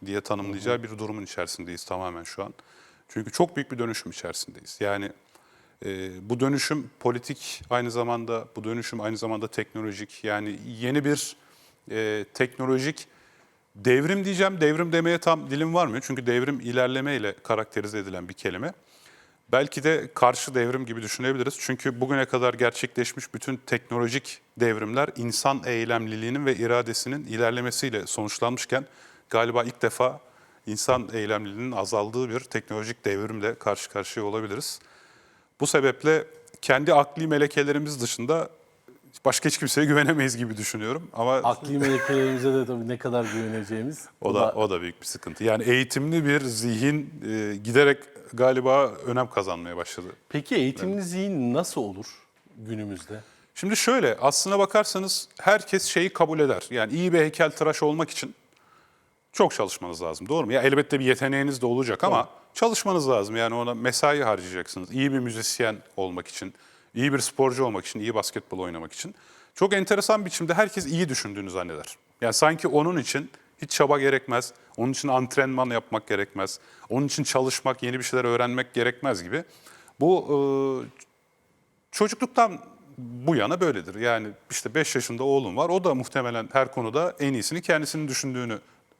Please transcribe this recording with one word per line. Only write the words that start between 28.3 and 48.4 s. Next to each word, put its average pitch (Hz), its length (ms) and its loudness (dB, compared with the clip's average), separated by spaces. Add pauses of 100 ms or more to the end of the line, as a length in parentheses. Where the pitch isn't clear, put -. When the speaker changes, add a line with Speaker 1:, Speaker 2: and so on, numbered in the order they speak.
Speaker 1:
galiba 117 340 2
ilk 120 180 -8
defa 127 380 0 (480)
insan 110 460 0
eylemliliğinin 107 580 -2
azaldığı 113 580 -2
bir 117 100 -4
teknolojik 110 680 -6
devrimle 107 500 -2
karşı - 340 -4
karşıya 104 360 -6
olabiliriz. 107 540 -6 (800)
Bu 147 80 0
sebeple 147 560 4 (380)
kendi 143 320 4
akli 147 340 4
melekelerimiz 147 760 2
dışında 131 480 -2 (760)
başka 135 240 4
hiç - 80 -2
kimseye 147 280 2
güvenemeyiz 143 520 4
gibi 113 200 -4
düşünüyorum. 113 560 -4
Ama 120 220 2
Speaker 2:
Akli 135 420 0
melekelerimize 135 760 2
de 131 120 2
tabii 117 220 -4
ne 123 100 -4
kadar 120 360 -2
güveneceğimiz, 110 720 -6 (160)
Speaker 1:
o 98 80 0
Speaker 2:
o 101 60 2
Speaker 1:
da, 101 40 4
Speaker 2:
da - 160 2
Speaker 1:
o 107 140 2
da 90 120 -2
büyük 87 200 -10
bir - 40 -12
sıkıntı. - 380 -8
Yani 110 200 4
eğitimli 135 640 2
bir 143 160 4
zihin, 123 720 -2 (160)
e, 107 260 -4
giderek 131 440 6 (340)
galiba 131 540 4